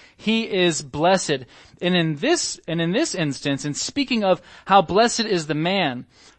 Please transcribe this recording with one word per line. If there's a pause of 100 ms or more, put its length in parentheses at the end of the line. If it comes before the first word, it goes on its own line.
(160)
he
is
blessed. (360)
And
in
this,
and
in
this
instance,
in
speaking
of (220)
how
blessed
is
the
man (340)